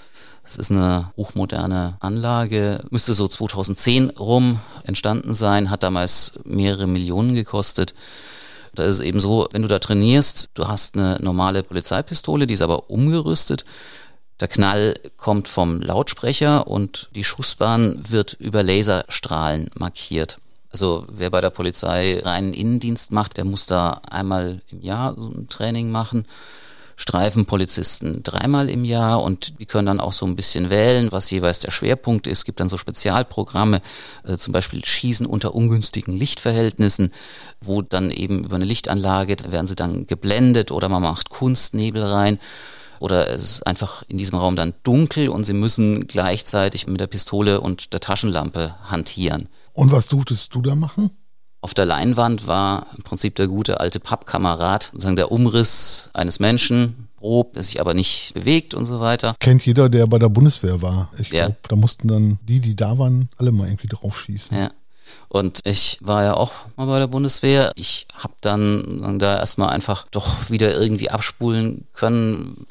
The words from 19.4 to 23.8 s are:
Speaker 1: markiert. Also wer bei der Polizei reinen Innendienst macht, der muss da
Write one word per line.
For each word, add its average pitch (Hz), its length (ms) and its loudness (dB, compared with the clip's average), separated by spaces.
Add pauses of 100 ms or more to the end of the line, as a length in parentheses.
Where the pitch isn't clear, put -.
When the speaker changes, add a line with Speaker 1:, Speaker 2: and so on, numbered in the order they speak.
Speaker 1:
markiert. - 640 -6 (320)
Also 87 380 -2
wer 92 220 -6
bei 92 100 2
der 92 100 2
Polizei 90 720 -2
reinen 92 300 -2
Innendienst 117 580 -2
macht, 104 280 -4
der 92 80 -2
muss 98 180 -2
da 87 460 0